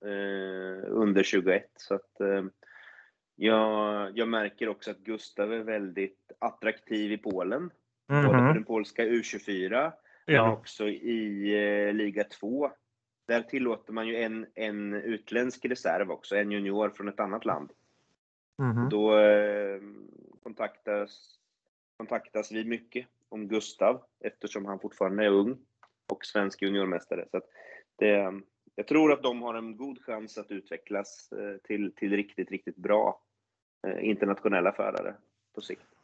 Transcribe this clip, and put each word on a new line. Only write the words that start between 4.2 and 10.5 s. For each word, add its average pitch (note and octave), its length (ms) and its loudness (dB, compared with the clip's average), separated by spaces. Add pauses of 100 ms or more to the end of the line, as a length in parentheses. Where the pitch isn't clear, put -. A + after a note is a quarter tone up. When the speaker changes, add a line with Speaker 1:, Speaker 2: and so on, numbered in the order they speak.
Speaker 1:
märker A2 400 -2
också G#2 220 -6
att G2 80 -10
Gustav G#2+ 540 -4
är A2+ 100 -4
väldigt G2 760 -6
attraktiv A2 720 -4
i G#2 60 -2
Polen. G#2 520 -4 (380)
Speaker 2:
Mhm. C#3+ 180 4
Speaker 1:
Både C3 120 8
för C3 160 6
den A2 100 -2
polska A2+ 400 -2
U A2+ 180 2
tjugofyra, G#2 680 -2 (340)
Speaker 2:
Ja. D3 180 6
Speaker 1:
men A2+ 80 6